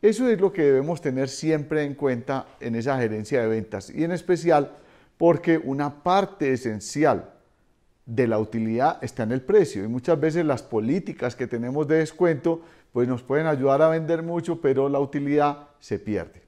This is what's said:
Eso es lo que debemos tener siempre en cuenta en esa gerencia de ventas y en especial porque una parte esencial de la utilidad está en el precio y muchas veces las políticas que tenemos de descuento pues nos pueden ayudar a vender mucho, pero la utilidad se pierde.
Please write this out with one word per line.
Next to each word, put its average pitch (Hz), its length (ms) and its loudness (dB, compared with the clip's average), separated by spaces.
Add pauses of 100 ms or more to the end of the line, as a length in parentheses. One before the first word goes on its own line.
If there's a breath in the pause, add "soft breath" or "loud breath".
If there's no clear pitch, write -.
Eso 226 260 4
es 208 140 2
lo 190 100 4
que 170 120 0
debemos 139 380 2
tener 131 280 -2
siempre 156 540 -2
en 143 100 -6
cuenta 135 540 -4 (120)
en 117 160 -6
esa 131 220 -2
gerencia 113 440 -2
de 110 60 0
ventas 107 440 -4
y 156 120 -4
en 170 80 -2
especial 165 600 0 (460 loud breath)
porque 165 460 4
una 139 400 -4
parte 185 480 0
esencial 120 800 0 (760)
de 120 220 0
la 110 100 0
utilidad 110 640 -2
está 117 220 -6
en 110 80 -2
el 131 100 -2
precio 170 440 2
y - 20 -6
muchas 127 320 0
veces 160 260 0
las 139 160 -2
políticas 123 760 -4
que 123 100 -6
tenemos 127 400 -4
de 156 120 4
descuento 165 640 0 (300 loud breath)
pues 123 160 0
nos 123 160 -4
pueden 151 240 0
ayudar 139 340 2
a 160 60 6
vender 165 360 0
mucho, 170 360 -4
pero 135 300 2
la 143 100 0
utilidad 143 720 0 (100)
se - 200 -6
pierde. 101 480 -6